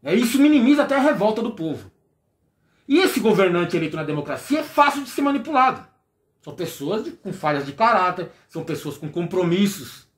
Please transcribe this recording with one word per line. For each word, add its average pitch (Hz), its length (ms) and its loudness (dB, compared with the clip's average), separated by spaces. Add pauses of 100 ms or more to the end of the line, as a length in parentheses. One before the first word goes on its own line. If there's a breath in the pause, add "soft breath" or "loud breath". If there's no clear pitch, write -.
É, 143 100 -2
isso 247 260 2
minimiza 285 440 6
até 269 120 0
a 277 60 2
revolta 220 400 2
do 220 100 -4
povo. 147 400 -8 (960)
E 285 120 4
esse 359 200 2
governante 185 560 2
eleito 160 220 -2
na 156 60 -6
democracia 147 560 -4
é 294 40 -6
fácil 285 400 2
de - 60 -14
ser - 120 -4
manipulado. 277 640 0 (560)
São 139 120 -14
pessoas 170 500 -6
de, - 80 -10
com - 220 -12
falhas 147 320 -4
de 139 80 -14
caráter, 185 580 0 (160 soft breath)
são 160 160 -10
pessoas 151 340 -8
com 156 120 -10
compromissos 175 1000 -2 (100)